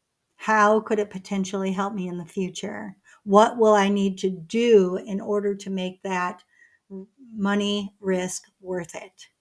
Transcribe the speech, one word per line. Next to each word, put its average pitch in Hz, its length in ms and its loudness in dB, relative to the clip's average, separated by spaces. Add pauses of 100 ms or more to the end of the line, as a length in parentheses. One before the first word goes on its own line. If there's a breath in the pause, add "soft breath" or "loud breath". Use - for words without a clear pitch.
(340)
How 214 460 4
could 214 180 -4
it 208 120 -4
potentially 190 600 -4
help 196 240 -4
me 180 140 -6
in 175 100 -8
the 170 60 -10
future? 196 720 -10 (260 soft breath)
What 220 360 4
will 220 160 6
I 196 140 4
need 196 300 0
to 190 120 -2
do 190 680 4
in 208 240 -8
order 202 340 -2
to 196 160 -12
make 185 320 -6
that 185 400 -4 (880 soft breath)
money 202 680 -2
risk 185 420 -2 (180)
worth 180 360 -8
it? - 320 -18 (120)